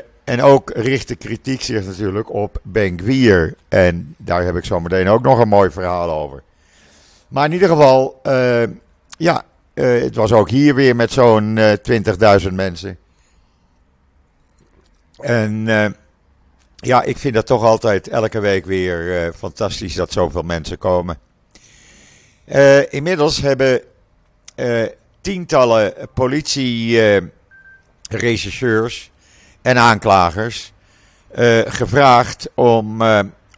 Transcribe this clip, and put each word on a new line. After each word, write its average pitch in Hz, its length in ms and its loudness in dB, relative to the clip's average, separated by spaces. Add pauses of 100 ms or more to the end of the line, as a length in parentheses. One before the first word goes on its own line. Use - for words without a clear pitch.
(240)
en 123 180 -4
ook 139 320 2
richt 131 340 -4
de 120 80 -10
kritiek 113 460 -10
zich 110 220 -6
natuurlijk 98 480 -8
op 101 300 -8
Ben 95 360 -4
Gvir. 98 560 2 (140)
En 92 500 0
daar 90 260 -4
heb 87 120 -4
ik 87 80 -6
zo 90 160 -4
meteen 92 280 -2
ook 117 140 2
nog 127 160 2
een 117 100 4
mooi 101 220 2
verhaal 87 400 -6
over. 73 320 -8 (880)
Maar 139 160 -2
in 151 80 -2
ieder 175 160 2
geval, 139 540 4
eh, 127 400 0 (560)
ja, 165 260 0 (300)
eh, 123 280 0
het 127 120 -4
was 110 180 0
ook 104 180 4
hier 143 240 2
weer 127 220 2
met 117 160 -2
zo'n, 110 460 2
eh, 107 140 4
twintigduizend 101 840 2
mensen. 92 440 -8 (2250)
En, 110 480 -4
eh, 107 180 2 (920)
ja, 123 260 0
ik 131 160 -6
vind 135 160 -4
dat 110 120 -2
toch 117 160 0
altijd 110 460 0
elke 110 320 -4
week 98 240 -2
weer, 90 600 -4
eh, 85 80 -6
fantastisch 90 640 -10
dat 87 180 -6
zoveel 85 300 -4
mensen 82 360 -8
komen. 87 400 -4 (1300)
Eh, 139 480 4
inmiddels 147 480 -2
hebben, 135 420 0 (720)
eh, 120 280 -4 (380)
tientallen 127 720 0 (200)
politie, 123 880 -2
eh, 101 200 4 (880)
rechercheurs 113 1000 -4 (520)
en 123 160 2
aanklagers, 104 960 2 (580)
eh, 117 340 2
gevraagd 123 880 2
om, 113 480 0
eh, 110 180 4 (380)